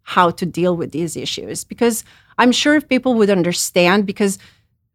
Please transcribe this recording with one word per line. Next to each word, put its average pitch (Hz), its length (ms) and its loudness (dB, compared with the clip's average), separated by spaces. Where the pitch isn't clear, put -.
how 180 300 2
to 175 140 -6
deal 175 300 -2
with 165 160 -6
these 160 240 -6
issues. - 480 -8
Because 233 400 -2
I'm 247 140 4
sure 294 240 2
if 302 140 -2
people 254 240 0
would 214 160 2
understand, 180 760 2
because 196 320 -2